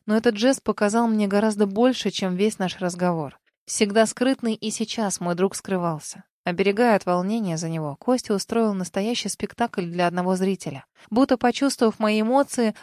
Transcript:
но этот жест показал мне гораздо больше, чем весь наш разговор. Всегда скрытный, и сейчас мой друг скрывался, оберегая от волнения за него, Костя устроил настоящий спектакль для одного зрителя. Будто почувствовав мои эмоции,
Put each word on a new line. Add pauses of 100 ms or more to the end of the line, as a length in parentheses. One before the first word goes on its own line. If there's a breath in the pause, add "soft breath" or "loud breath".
но
этот
жест
показал
мне
гораздо
больше,
чем
весь
наш
разговор. (260)
Всегда
скрытный,
и
сейчас
мой
друг
скрывался, (200)
оберегая
от
волнения
за
него,
Костя
устроил
настоящий
спектакль
для
одного
зрителя. (240 soft breath)
Будто
почувствовав
мои
эмоции,